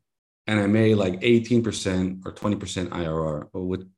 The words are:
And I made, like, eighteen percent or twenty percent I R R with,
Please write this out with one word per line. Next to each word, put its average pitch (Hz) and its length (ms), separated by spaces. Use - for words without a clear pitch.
And 107 140
I 101 80
made, 110 280
like, 92 260
eighteen 117 420
percent 92 600
or - 80
twenty 104 240
percent 92 340
I 85 140
R 80 200
R 76 280
with, 92 440